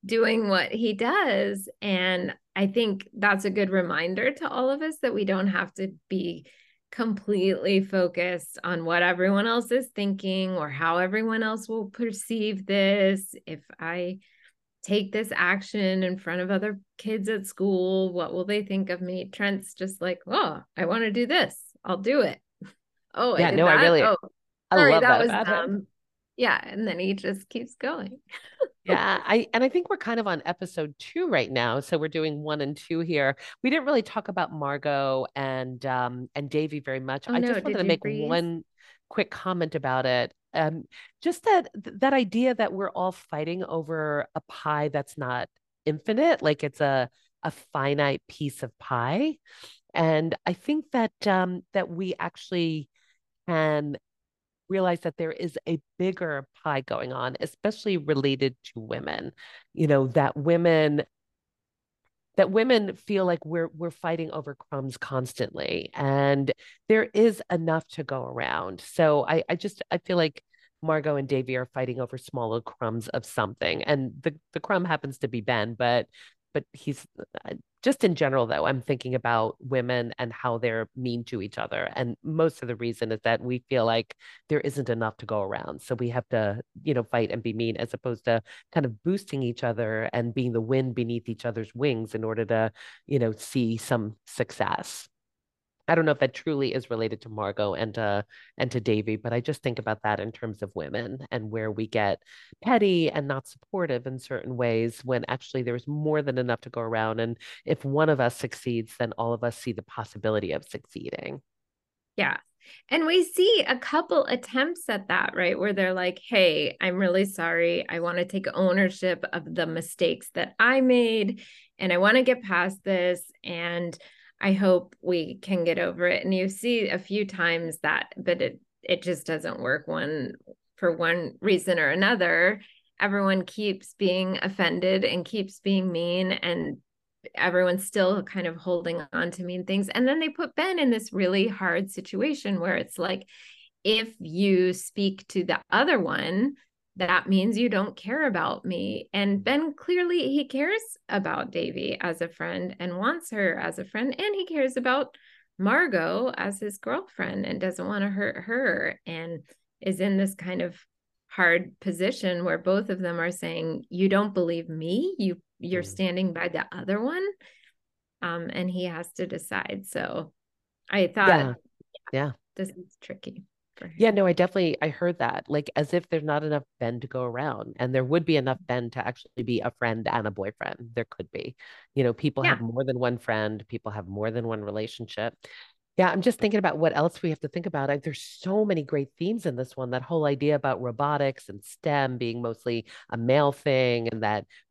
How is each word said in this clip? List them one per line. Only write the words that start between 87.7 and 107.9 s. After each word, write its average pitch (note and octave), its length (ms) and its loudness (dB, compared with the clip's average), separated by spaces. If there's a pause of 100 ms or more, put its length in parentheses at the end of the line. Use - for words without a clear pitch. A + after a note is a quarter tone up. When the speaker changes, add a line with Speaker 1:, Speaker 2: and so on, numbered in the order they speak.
Speaker 2:
as - 180 -6
opposed A#2+ 300 -6
to A2+ 180 2 (300)
kind D3+ 140 2
of A2+ 180 -6
boosting E3+ 400 -2
each A#2+ 220 -2
other A2 480 -2
and A#2 200 -2
being B2 200 -2
the A2+ 80 0
wind B2+ 340 0
beneath A#2 320 -4
each A2+ 180 -8
other's A2 300 -6
wings A#2 400 -2
in A2 80 -6
order A2 220 -2
to, A2 260 2 (340)
you C#3 140 2
know, A2+ 140 2
see A2+ 420 -2
some A2 400 -2 (120)
success. - 800 -4 (760)
I E3 100 4
don't D#3+ 100 4
know D3+ 80 6
if C#3+ 60 -6
that C3 140 2
truly C#3 400 -2
is C3 160 -4
related A2 340 -2
to A#2 60 -16
Margot G#2 440 -2
and, G#2+ 240 -4
uh, G#2 240 0 (360)
and B2 140 0
to B2+ 80 -2
Davy, G#2+ 380 0
but A#2 160 -6
I B2 80 0
just D3 200 -4
think A#2+ 180 -4
about G#2+ 240 -4
that G#2 180 0
in A2 100 -6
terms A2 300 -10
of G2 140 -8
women G2+ 420 -6 (120)
and A2 220 -6
where A2 180 -4
we G#2+ 180 -6
get G2+ 360 0 (400)
petty G3 480 4
and C#3 160 -2
not C3+ 220 -4
supportive C#3+ 580 -4
in C3 100 -6
certain B2+ 380 -8
ways A#2 480 0
when B2 240 0
actually C3 360 -4
there's A#2+ 220 -4
more D3+ 360 0
than C3+ 160 -2
enough B2 240 0
to B2+ 80 -16
go A#2 100 -8
around. A2+ 400 0
And A#2 180 -2 (280)
if - 180 0
one C#3+ 240 2